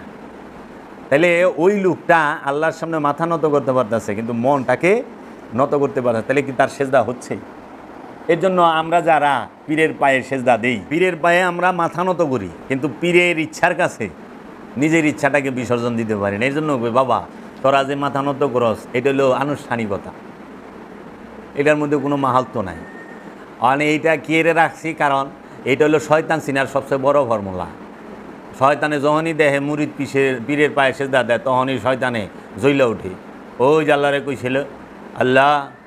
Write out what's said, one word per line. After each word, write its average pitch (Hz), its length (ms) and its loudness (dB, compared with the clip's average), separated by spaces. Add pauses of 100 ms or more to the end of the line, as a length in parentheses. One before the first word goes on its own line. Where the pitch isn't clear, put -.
(1080)
তাইলে 170 360 4
ওই 185 340 2
লোকটা 160 680 2
আল্লাহর 147 260 0
সামনে 165 280 -4
মাথা 147 260 0
নত 165 200 -2
করতে 143 280 2
পারতাছে, 110 420 0
কিন্তু 113 180 -4
মনটাকে 135 720 2 (520)
নত 139 200 2
করতে 139 260 0
পারে 120 160 2
না। 110 100 -4
তাহলে 139 140 2
কি 135 160 -4
তার 135 100 4
সেজদা 131 360 0
হচ্ছে? 120 340 -6 (880)
এর 165 120 2
জন্য 180 220 2
আমরা 165 400 4
যারা 143 460 2 (200)
পীরের 156 220 2 (100)
পায়ে 135 240 4
সেজদা 123 340 2
দেই, 117 220 0 (100)
পীরের 175 320 2
পায়ে 170 200 4
আমরা 175 300 0
মাথা 170 320 -2
নত 185 180 0
করি, 127 280 0 (180)
কিন্তু 135 220 -2 (120)
পীরের 175 380 4
ইচ্ছার 165 360 0
কাছে 143 340 -2 (680)
নিজের 156 280 4
ইচ্ছাটাকে 139 460 0
বিসর্জন 120 440 -2
দিতে 110 200 -2
পারি 101 220 0
না। 117 80 0
এর 139 80 0
জন্য 151 240 -2
কই, 117 120 0
"বাবা, 117 360 2 (360)
তোরা 135 220 4
যে 139 120 -2
মাথা 139 260 -2
নত 139 220 -2
করস, 120 340 2 (160)
এটা 127 160 0
হলো 135 220 2
আনুষ্ঠানিকতা, 117 800 -4 (1400)
এটার 147 200 4
মধ্যে 147 220 0
কোনো 143 200 -2
মাহাত্ম্য 127 440 0
নাই।" 90 140 -6 (880)
মানে 139 240 2
এইটা 156 300 2
কি 151 200 -2
এরে 165 180 4
রাখছি, 160 400 0
কারণ 139 320 0 (400)
এটা 131 200 4
হলো 151 140 4
শয়তান 156 400 2
চিনার 135 280 -2
সবচেয়ে 135 340 -2
বড় 139 240 4
ফর্মুলা। 98 400 -2 (920)
শয়তানে 147 420 2
যখনই 156 320 2
দেহে 143 260 4
মুরিদ 147 380 -2
পিসের, 135 500 0
পীরের 147 280 2
পায়ে 135 180 2
সেজদা 131 300 0
দেয়, 113 200 0
তখনই 131 360 0
শয়তানে 120 480 -2 (320)
জ্বইলা 139 260 4
ওঠে। 98 240 -2 (500)
ওই 151 260 4
যে 147 80 4
আল্লাহরে 143 260 2
কইছিল, 131 440 -4 (560)
"আল্লাহ, 135 480 4 (200)